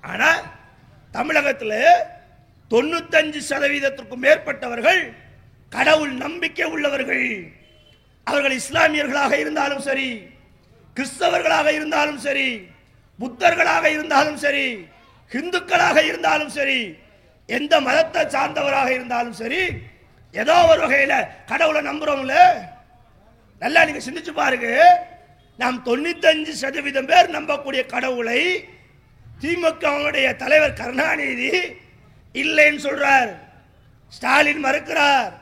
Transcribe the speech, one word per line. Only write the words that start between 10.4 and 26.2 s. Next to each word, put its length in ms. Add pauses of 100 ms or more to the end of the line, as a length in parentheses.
கிறிஸ்தவர்களாக 720 (100)
இருந்தாலும் 480
சரி, 220 (720)
புத்தர்களாக 680 (120)
இருந்தாலும் 480
சரி, 240 (640)
ஹிந்துக்களாக 680 (120)
இருந்தாலும் 460
சரி, 240 (680)
எந்த 320
மதத்தை 420 (120)
சார்ந்தவராக 640
இருந்தாலும் 460
சரி, 200 (720)
ஏதோ 200 (160)
ஒரு 120
வகையில 320 (360)
கடவுளை 320
நம்புறோம்ல. 520 (1300)
நல்லா 220
நீங்க 200
சிந்திச்சு 360
பாருங்க. 280 (920)
நாம் 280
தொண்ணூத்தஞ்சு 680 (100)